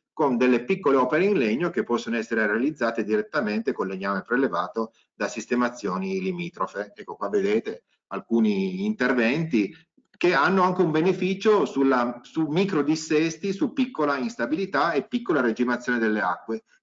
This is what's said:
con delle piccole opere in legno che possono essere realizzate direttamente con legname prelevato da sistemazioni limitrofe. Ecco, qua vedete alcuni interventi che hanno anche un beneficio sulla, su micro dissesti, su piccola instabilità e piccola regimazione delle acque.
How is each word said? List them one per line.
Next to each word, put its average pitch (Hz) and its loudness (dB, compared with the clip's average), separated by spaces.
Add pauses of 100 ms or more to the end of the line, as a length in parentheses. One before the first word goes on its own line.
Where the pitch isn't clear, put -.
(140)
con 135 0
delle 123 2
piccole 139 2
opere 156 2
in 202 2
legno 131 0
che 110 -2
possono 117 -2
essere 113 0
realizzate 117 -2
direttamente 107 -2
con 98 -4
legname 95 -4
prelevato 113 -2 (220)
da 104 -4
sistemazioni 98 -4
limitrofe. 92 -6
Ecco, 90 -14
qua 101 -8
vedete 101 -2 (240)
alcuni 98 0
interventi 123 0 (440)
che 175 2
hanno 175 4
anche 180 2
un 160 2
beneficio 185 2
sulla, 127 2
su 160 -2
micro 160 0
dissesti, 160 0
su - -2
piccola 147 -2
instabilità 143 -2
e 143 -2
piccola 135 0
regimazione 120 0
delle 107 0
acque. 95 -4 (180)